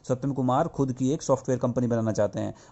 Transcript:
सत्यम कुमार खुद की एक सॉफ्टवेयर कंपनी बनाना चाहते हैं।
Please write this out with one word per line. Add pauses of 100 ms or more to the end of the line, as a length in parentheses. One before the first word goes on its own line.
सत्यम
कुमार
खुद
की
एक
सॉफ्टवेयर
कंपनी
बनाना
चाहते
हैं। (160)